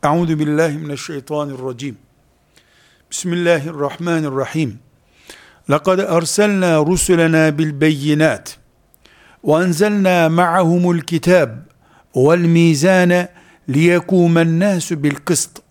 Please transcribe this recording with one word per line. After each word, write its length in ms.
Euzu 320
billahi 380
mineşşeytanirracim. 1200
Bismillahirrahmanirrahim. 1700
لقد 300
أرسلنا 540
رسلنا 520
بالبينات 920
وأنزلنا 760
معهم 640
الكتاب 580
والميزان 1120
ليقوم 720
الناس 560
بالقسط 760